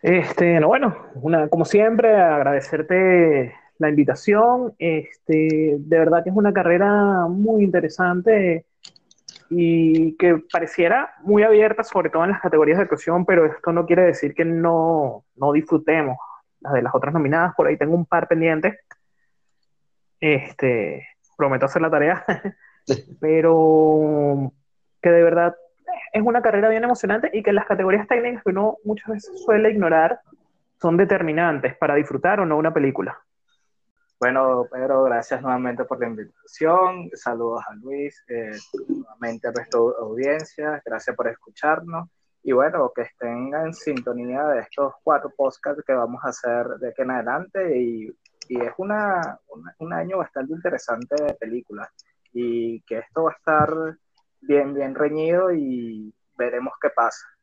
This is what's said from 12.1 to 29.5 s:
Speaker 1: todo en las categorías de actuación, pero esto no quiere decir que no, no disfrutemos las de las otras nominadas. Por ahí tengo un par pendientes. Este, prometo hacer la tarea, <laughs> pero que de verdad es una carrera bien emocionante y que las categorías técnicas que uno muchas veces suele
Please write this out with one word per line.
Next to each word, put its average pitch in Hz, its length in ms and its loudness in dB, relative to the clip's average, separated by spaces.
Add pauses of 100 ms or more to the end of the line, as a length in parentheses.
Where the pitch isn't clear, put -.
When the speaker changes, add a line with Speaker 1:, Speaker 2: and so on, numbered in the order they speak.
Speaker 1:
todo 160 140 0
en 196 80 0
las 180 100 -4
categorías 156 340 4
de 196 60 2
actuación, 170 420 -2
pero 170 220 4
esto 156 260 -2
no 170 140 0
quiere 175 160 4
decir 147 320 2
que 165 100 0
no, 165 800 0 (120)
no 139 160 0
disfrutemos 156 640 0 (420)
las 139 140 -4
de 123 80 2
las 123 120 -4
otras 135 200 -2
nominadas. 165 420 0
Por 156 100 2
ahí 151 120 0
tengo 151 160 0
un 170 100 0
par 165 240 -2
pendientes. 165 480 0 (1400)
Este, 123 880 -2 (260)
prometo 135 300 0
hacer 147 160 -2
la 160 100 0
tarea, 151 360 0
<laughs> - 960 -8
pero 156 1300 4 (480)
que 175 100 2
de 170 120 8
verdad 170 340 2 (560)
es 214 100 -2
una 240 200 0
carrera 214 260 2
bien 226 160 0
emocionante 226 480 -2
y 214 100 -4
que 208 100 2
las 202 140 0
categorías 196 400 0
técnicas 240 360 -2
que 196 80 -2
uno 208 340 -2
muchas 208 240 -6
veces - 360 -12
suele 214 260 4